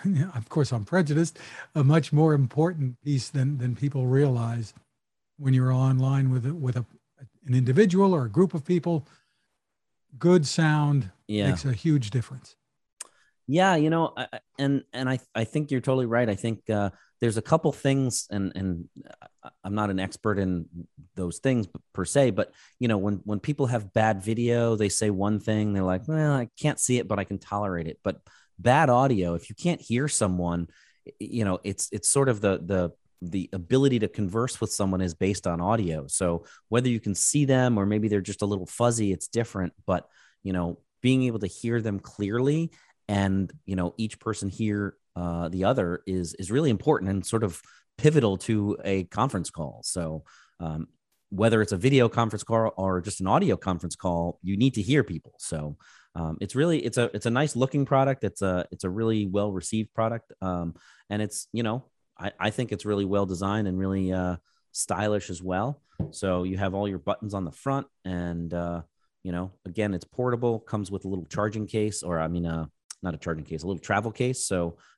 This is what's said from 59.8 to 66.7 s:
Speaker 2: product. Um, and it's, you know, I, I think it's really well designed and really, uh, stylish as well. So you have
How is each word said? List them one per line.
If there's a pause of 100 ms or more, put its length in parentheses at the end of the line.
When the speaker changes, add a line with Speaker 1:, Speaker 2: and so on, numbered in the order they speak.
Speaker 2:
product.
Um, (360)
and
it's,
you
know, (340)
I,
I
think
it's
really
well
designed
and
really,
uh, (360)
stylish
as
well. (280)
So
you
have